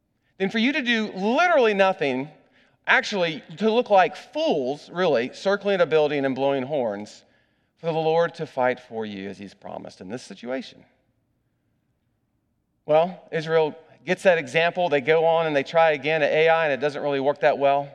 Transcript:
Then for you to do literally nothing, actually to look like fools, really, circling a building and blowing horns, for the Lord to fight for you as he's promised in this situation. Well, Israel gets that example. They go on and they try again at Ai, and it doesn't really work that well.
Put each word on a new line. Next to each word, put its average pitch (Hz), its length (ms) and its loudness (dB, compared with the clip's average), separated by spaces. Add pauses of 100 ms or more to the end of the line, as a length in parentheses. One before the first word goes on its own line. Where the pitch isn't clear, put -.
(380)
Then 190 120 -2
for 226 80 -4
you 247 140 2
to 311 100 -4
do 226 320 -2
literally 240 600 2
nothing, 156 540 0 (580)
actually 185 560 0 (160)
to 220 120 0
look 233 200 0
like 185 260 4
fools, 165 760 -4
really, 147 420 0
circling 196 460 -2
a 170 60 4
building 147 380 2
and 135 100 0
blowing 139 280 0
horns, 120 600 -6 (520)
for 165 100 -16
the 165 60 -2
Lord 160 420 0
to 156 120 -10
fight 127 340 0
for 110 260 -10
you 98 220 -10
as 92 100 -12
he's 98 160 -16
promised 82 460 -16
in 92 80 -16
this 123 140 -12
situation. - 600 -12 (2000)
Well, 165 480 0
Israel 160 440 0 (280)
gets 175 200 -2
that 175 140 6
example. 165 500 0
They 143 120 2
go 156 240 2
on 165 220 2
and 151 80 -2
they 139 80 2
try 165 300 2
again 151 300 -2
at - 100 2
Ai, 160 320 4
and 147 80 0
it 123 80 -2
doesn't 143 220 -4
really 143 180 -2
work 143 200 -2
that 139 180 2
well. 143 360 2